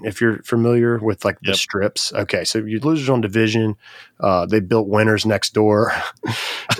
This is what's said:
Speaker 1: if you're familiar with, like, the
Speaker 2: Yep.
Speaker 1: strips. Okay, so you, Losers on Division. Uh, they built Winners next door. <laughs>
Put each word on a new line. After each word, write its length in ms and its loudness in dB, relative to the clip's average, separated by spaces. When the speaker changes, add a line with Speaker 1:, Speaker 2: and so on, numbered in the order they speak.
Speaker 1:
if 160 -8
you're 220 0
familiar 560 2
with, 260 -4
like, 160 -2
the 120 -2
Speaker 2:
Yep. 40 0
Speaker 1:
strips. 560 -4
Okay, 320 -2
so 140 -2
you, 220 -4
Losers 280 0
on 140 2
Division. 540 0
Uh, 240 2
they 160 2
built 280 0
Winners 360 2
next 300 -2
door. 380 4
<laughs> 80 -6